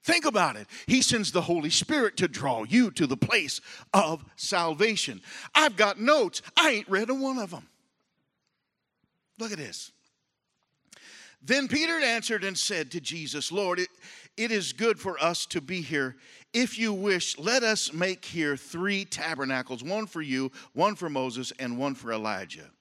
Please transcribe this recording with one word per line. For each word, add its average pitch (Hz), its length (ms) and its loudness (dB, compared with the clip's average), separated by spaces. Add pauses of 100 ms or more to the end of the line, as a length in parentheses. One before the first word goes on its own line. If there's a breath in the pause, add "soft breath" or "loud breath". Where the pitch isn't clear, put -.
Think 330 220 2
about 180 320 4
it. 104 100 -14 (200 loud breath)
He 254 140 6
sends 214 300 2
the 175 120 2
Holy 170 260 0
Spirit 220 480 2
to 180 100 2
draw 135 360 -2
you 202 280 4
to 151 160 0
the 127 80 2
place 170 460 0 (320 loud breath)
of 160 320 4 (100)
salvation. 170 880 0 (340 loud breath)
I've 285 220 6
got 202 240 4
notes. 247 400 4 (160 loud breath)
I 320 140 8
ain't 208 180 -2
read 202 200 0
a 269 60 2
one 269 220 -2
of 196 140 -6
them. 120 180 -14 (1700)
Look 214 140 -6
at 185 40 -8
this. 123 340 -12 (1500 loud breath)
Then 254 280 0
Peter 320 300 0
answered 226 440 0
and 190 140 -4
said 160 340 -2
to 175 80 -6
Jesus, 143 540 -8
"Lord, 180 260 0
it, 180 100 -2 (460 loud breath)
it 226 160 -2
is 170 220 -2
good 214 260 0
for 180 240 -6
us 170 240 0
to 170 140 -4
be 175 200 -6
here. 135 360 -2 (360 loud breath)
If 233 260 0
you 220 140 0
wish, 190 440 0
let 226 240 2
us 220 300 0
make 180 320 -2
here 151 320 -2
three 190 480 -4
tabernacles, 135 800 -4
one 202 240 -4
for 165 140 -8
you, 131 300 -2 (220 loud breath)
one 196 220 2
for 175 140 -6
Moses, 127 500 -4
and 120 180 -6
one 139 160 -2
for 127 180 -8
Elijah." 95 680 -6